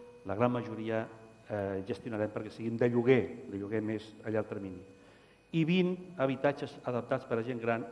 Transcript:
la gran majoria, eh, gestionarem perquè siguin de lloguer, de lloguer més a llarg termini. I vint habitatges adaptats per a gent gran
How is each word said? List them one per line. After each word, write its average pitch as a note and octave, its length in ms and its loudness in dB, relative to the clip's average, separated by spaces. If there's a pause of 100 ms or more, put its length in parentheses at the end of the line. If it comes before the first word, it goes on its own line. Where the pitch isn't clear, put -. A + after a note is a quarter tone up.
(260)
la F#2+ 100 -4
gran B2 160 4
majoria, A2 520 -2 (460)
eh, G2 380 -2
gestionarem A2 460 -4
perquè G#2+ 200 -8
siguin A#2 240 -4
de B2 120 4
lloguer, A#2+ 320 8 (280)
de G2+ 80 -6
lloguer G2+ 240 -2
més G#2+ 280 -4 (160)
a A2 80 -2
llarg G#2+ 160 0
termini. F#2+ 320 -8 (720)
I E3 120 4
vint F3+ 300 4 (220)
habitatges C3+ 580 0 (100)
adaptats B2 400 -2
per A2+ 140 0
a A2+ 60 -2
gent A#2+ 160 -4
gran A#2 300 0